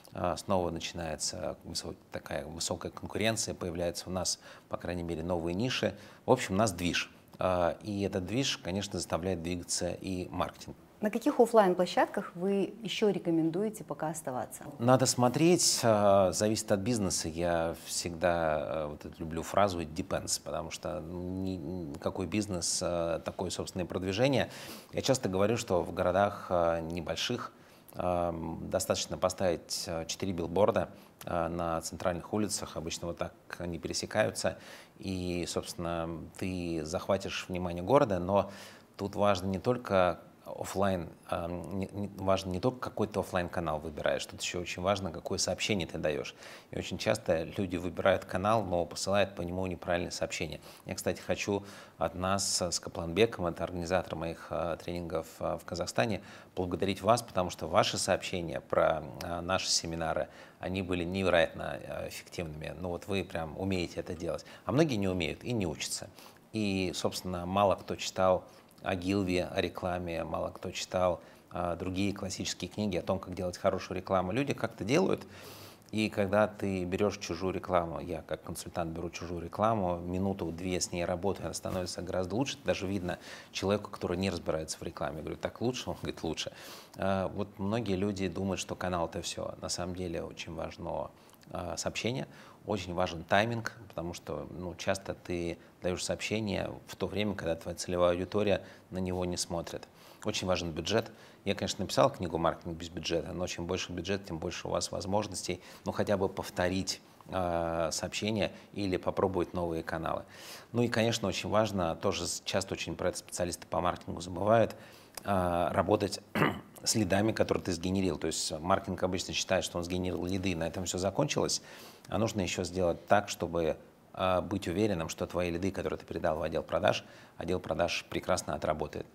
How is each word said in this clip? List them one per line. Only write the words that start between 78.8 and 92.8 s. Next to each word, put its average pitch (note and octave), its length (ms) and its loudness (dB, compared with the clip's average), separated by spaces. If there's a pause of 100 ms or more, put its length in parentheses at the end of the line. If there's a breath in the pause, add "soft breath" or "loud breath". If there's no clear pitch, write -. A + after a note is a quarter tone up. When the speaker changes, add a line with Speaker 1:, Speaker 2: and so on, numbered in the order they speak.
Speaker 1:
беру E2+ 180 -4
чужую E2+ 320 -6
рекламу, F2+ 580 2
минуту-две F2+ 800 0
с - 120 -2
ней F2 140 0
работаю, F2+ 400 0
она - 80 -4
становится F#2 480 -4
гораздо F2+ 340 -2
лучше. C3+ 300 0
Даже F2+ 220 2
видно F2+ 320 -2 (320 loud breath)
человеку, G2+ 400 0
который F2 260 -2
не F#2+ 120 2
разбирается D#2 500 -2
в - 40 -10
рекламе. D2+ 340 -4
Я D#2 40 -6
говорю: D#2+ 160 -6
«Так - 240 -6
лучше?» A#2+ 280 -2
Он E2 80 -4
говорит: - 260 -6
«Лучше». - 280 -4 (460 loud breath)
А, F#2+ 300 0
вот G2+ 320 -6
многие G2+ 360 0
люди F#2+ 320 0
думают, F#2+ 320 -2
что - 160 -6
канал — F2+ 380 0
это E2+ 80 -4
всё. - 400 -6
На E2 80 -6
самом F2+ 260 -4
деле E2+ 280 -4
очень E2 320 -10
важно, D#2+ 560 -6 (400 loud breath)
а, F2 260 -6
сообщение, A#2 500 -2 (380 loud breath)
очень F#2 280 -2